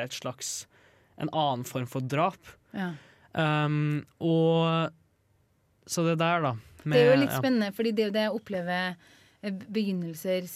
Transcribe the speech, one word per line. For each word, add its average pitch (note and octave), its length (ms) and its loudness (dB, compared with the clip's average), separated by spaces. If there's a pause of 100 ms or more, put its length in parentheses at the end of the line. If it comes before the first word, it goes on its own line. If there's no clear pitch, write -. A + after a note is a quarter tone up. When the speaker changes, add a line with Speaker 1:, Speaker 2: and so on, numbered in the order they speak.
Speaker 1:
et B2+ 80 -8
slags, - 560 -10 (520)
en D3+ 140 -4
annen C#3 320 0
form B2+ 220 -6
for C3+ 140 -6
drap. C#3 380 -2 (360)
Speaker 2:
Ja. F#3 200 -6 (400)
Speaker 1:
Ehm, D3+ 720 0 (120)
og E3 720 2 (960)
så E3+ 200 -2
det E3 120 2
der E3 220 2
da, C3 140 0 (300)
Speaker 2:
Det D3+ 120 2
er A#3+ 80 10
jo B3 60 8
Speaker 1:
med, C4+ 100 8
Speaker 2:
litt C#4 100 2
Speaker 1:
ja. - 80 0
Speaker 2:
spennende, B3 360 2
fordi A3+ 180 0
det G#3+ 100 0
er G#3+ 60 0
jo G3 60 -4
det G#3+ 100 2
jeg G#3 80 -2
opplever, F3+ 640 -4 (460)
eh, G#3 100 -6
Begynnelser, F#3 1040 -2